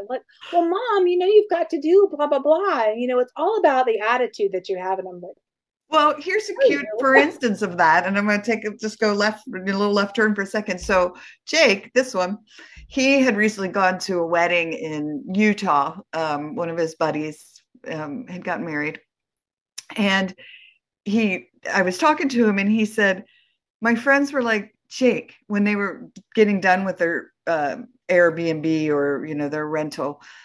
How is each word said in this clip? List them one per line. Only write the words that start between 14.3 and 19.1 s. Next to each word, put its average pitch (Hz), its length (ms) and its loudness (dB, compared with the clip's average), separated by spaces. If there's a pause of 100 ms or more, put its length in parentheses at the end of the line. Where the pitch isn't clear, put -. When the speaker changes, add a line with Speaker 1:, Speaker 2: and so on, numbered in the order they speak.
Speaker 2:
in 151 500 -8 (100)
Utah. 185 640 2 (160)
Um, 151 420 -4
one 170 140 -6
of 165 80 -8
his 160 160 -2
buddies, 151 680 -6 (240)
um, 147 400 -10
had 180 160 -14
gotten 165 220 -6
married. 151 340 -6 (960)